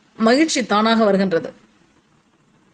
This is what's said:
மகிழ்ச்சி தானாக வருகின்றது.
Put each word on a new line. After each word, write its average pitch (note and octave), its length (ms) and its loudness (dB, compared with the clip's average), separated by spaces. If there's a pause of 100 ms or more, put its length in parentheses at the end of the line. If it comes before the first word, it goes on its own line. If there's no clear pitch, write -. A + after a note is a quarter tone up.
(200)
மகிழ்ச்சி C4+ 460 2
தானாக A3 380 0
வருகின்றது. G3 460 0 (1200)